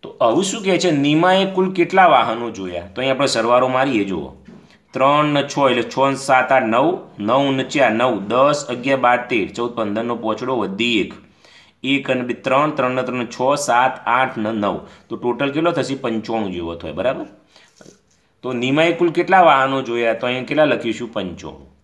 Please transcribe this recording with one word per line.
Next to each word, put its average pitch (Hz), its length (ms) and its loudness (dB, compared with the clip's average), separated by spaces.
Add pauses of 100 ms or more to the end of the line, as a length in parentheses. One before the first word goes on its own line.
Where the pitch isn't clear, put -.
તો - 180 -16
આવું 127 220 2
શું 196 200 -6
કહે 190 140 2
છે? 175 140 2
નીમાએ 160 540 4
કુલ 190 280 -2
કેટલા 180 340 4
વાહનો 117 440 2
જોયા? 90 360 -8
તો - 140 -8
અહીં 135 100 0
આપણે 131 160 0
સરવાળો 123 400 2
મારીએ, 127 380 0
જુઓ. 80 240 -6 (640)
ત્રણ 143 340 2
ને 147 180 0
છ 139 120 -6 (140)
એટલે 123 140 2
છ - 140 -6 (120)
ને 139 60 -2
સાત 131 360 2
આઠ 127 120 4
નવ, 113 240 2 (320)
નવ 131 320 2
ને 131 120 -2
ચાર 127 280 2
નવ, 120 220 0 (140)
દસ, 139 420 2
અગિયાર, 127 300 -2
બાર, 123 200 2 (100)
તેર, 107 220 -2
ચૌદ, 120 240 -6
પંદર 110 280 -4
નો 120 120 -4
પોચડો 113 400 -4
વધી 104 460 -2
એક. 104 120 -6 (720)
એક 135 280 -2
અને 123 120 -2
બે, 123 100 -6
ત્રણ, 139 380 0
ત્રણ 127 240 -2
ને 127 80 -2
ત્રણ 123 220 -6
છ, - 120 -14 (180)
સાત, 123 500 0
આઠ 123 320 0
ને 110 140 -4
નવ. 101 280 -2 (300)
તો 117 60 -8
ટોટલ 120 360 -2
કેટલો 160 200 0
થશે? 139 240 -4
પંચાણું 113 560 -4
જેવો 85 240 -6
થાય, 80 160 -12
બરાબર? 127 340 -4 (1160)
તો 127 100 -6
નીમાએ 139 400 2
કુલ 170 180 2
કેટલા 175 300 4
વાહનો 135 400 4
જોયા? 117 320 -2
તો 123 140 -4
અહીં 127 180 -4
કેટલા 151 200 2
લખીશું? 117 480 -4
પંચાણું. 80 560 -10 (140)